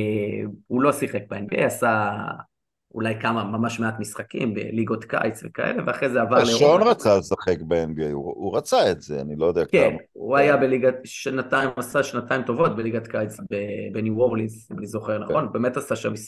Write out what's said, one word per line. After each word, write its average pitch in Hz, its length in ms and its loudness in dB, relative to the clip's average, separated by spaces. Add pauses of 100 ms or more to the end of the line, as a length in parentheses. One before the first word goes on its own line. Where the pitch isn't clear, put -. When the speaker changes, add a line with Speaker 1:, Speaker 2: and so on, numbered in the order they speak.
(680)
Speaker 1:
הוא 123 160 0
לא 143 100 6
שיחק 117 360 -4
ב-N 104 260 -8
B - 40 2
A, - 60 2
עשה 110 480 0 (840)
אולי 110 260 -4
כמה, 113 240 0
ממש 110 360 -2
מעט 113 180 -2
משחקים, 107 560 -6
בליגות 110 500 -4
קיץ - 400 -2
וכאלה, - 420 -4
ואחרי - 240 -2
זה 120 120 2
עבר 123 220 4
Speaker 2:
שון 147 360 6
Speaker 1:
לאירופה. 220 100 6
Speaker 2:
רצה 107 280 4
לשחק 90 440 -2
ב-N 80 360 0
B - 20 -2
A, 76 120 -2
הוא, 71 240 -6
הוא 95 200 -4
רצה 151 340 4
את 80 100 -2
זה, 71 200 -6
אני 73 160 -6
לא 78 100 2
יודע 85 180 4
Speaker 1:
כן, 85 260 4
Speaker 2:
כמה. 78 80 -6 (140)
Speaker 1:
הוא 120 240 -2
היה 143 200 6
בליגת, 131 380 4 (100)
שנתיים, 131 720 -2
עשה 131 260 0
שנתיים 127 400 -2
טובות 120 340 0
בליגת 110 300 -4
קיץ 110 340 -6 (100)
ב-, 104 420 -6
בניו 107 280 0
אורלינס, 113 520 0
אם 98 60 -10
אני 104 80 -10
זוכר 107 320 -4
Speaker 2:
כן. 104 60 -8
Speaker 1:
נכון, 120 280 -2
באמת 120 240 0
עשה 135 200 -4
שם 110 160 -4 (160)